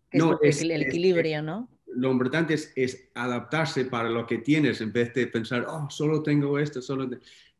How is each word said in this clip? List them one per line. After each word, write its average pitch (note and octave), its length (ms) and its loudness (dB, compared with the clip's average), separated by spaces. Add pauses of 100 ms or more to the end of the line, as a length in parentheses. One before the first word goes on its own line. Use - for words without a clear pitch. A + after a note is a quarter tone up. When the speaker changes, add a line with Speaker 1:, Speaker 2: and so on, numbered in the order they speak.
Speaker 1:
que - 80 0
es D#3+ 60 6
Speaker 2:
No, D#3+ 80 6
Speaker 1:
lo E3 80 0
que D3 100 6
Speaker 2:
es, D3 120 2
Speaker 1:
el E3 100 0
Speaker 2:
es, D3+ 160 -2
Speaker 1:
equilibrio, E3 520 2
Speaker 2:
es, D3+ 40 -4
Speaker 1:
¿no? G3 260 -8 (180)
Speaker 2:
lo C3 240 -2
importante D3+ 420 2
es, - 220 -4
es B2+ 380 -4
adaptarse B2 720 -2
para A#2 240 -2
lo A#2 160 -2
que A#2 140 -2
tienes, C#3 420 2
en A2 120 -4
vez A#2+ 200 0
de A#2+ 140 0
pensar, A#2 400 -4
"Oh, D3+ 220 -6
solo D3+ 340 0
tengo C#3+ 360 2
esto, D3 220 -4
solo C3 280 -4
te-". A#2+ 100 -10 (400)